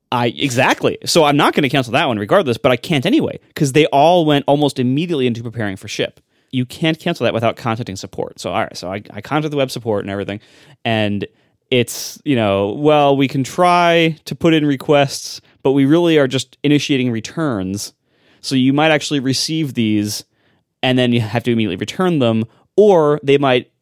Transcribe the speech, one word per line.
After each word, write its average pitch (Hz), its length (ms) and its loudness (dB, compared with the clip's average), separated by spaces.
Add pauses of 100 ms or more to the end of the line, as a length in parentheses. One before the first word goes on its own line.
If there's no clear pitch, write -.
(120)
I, 120 240 0
exactly. 131 680 0
So 170 180 2
I'm 147 140 4
not 226 160 2
gonna 143 160 0
cancel 120 240 -2
that 156 140 0
one 117 100 -4
regardless, 120 400 0
but 131 140 2
I 127 60 2
can't 143 280 -4
anyway, - 340 0 (160)
'cause 135 180 0
they 151 140 4
all 160 380 4
went 143 220 2
almost 143 320 0
immediately 135 480 -2
into 117 160 -4
preparing 110 320 -8
for 107 120 -16
ship. - 320 -6 (320)
You 127 140 -2
can't 160 340 -4
cancel 170 260 -4
that 95 80 0
without 113 220 -2
contacting 113 400 -6
support. - 440 -12
So, 101 100 -8
all 98 140 -2
right, - 120 -10
so 90 160 -10
I, 104 200 -8
I 104 100 -14
contacted 151 300 -4
the 147 60 -4
web 135 120 0
support 110 340 -4
and 98 60 -10
everything, 98 300 -8 (440)
and 107 440 -2 (420)
it's, - 560 -2
you 143 100 0
know, 101 380 0
"Well, 147 420 2
we 135 120 0
can 135 160 -4
try 170 840 2
to - 80 -10
put 160 220 2
in 151 100 2
requests, 143 760 0 (220)
but 135 120 2
we 139 120 4
really 160 320 4
are 139 100 4
just 127 360 -6
initiating 139 480 0
returns. 110 840 -6 (480)
So - 140 -6
you 131 180 4
might 151 160 4
actually 151 300 0
receive 135 560 -4
these, 107 500 -2 (560)
and 127 160 2
then 123 160 2
you 120 80 2
have 113 220 -4
to 123 80 0
immediately 107 240 -2
return 165 440 -2
them, 113 260 0 (300)
or 165 480 4
they 139 140 4
might 135 340 0 (100)